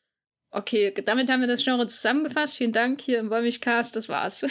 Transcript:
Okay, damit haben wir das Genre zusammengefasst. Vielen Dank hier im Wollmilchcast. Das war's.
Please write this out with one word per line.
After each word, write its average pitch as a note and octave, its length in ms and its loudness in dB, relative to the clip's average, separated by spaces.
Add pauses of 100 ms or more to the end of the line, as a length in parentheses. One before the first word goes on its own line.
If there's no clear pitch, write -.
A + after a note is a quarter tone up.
(520)
Okay, G3+ 420 0 (120)
damit B3 240 2
haben B3+ 120 2
wir B3 60 2
das A#3+ 160 0
Genre B3 220 2
zusammengefasst. D4 720 0
Vielen A#3 160 0
Dank B3 300 0
hier A#3+ 180 0
im A3 100 -4
Wollmilchcast. A#3 640 0
Das A3+ 140 -6
war's. - 420 -2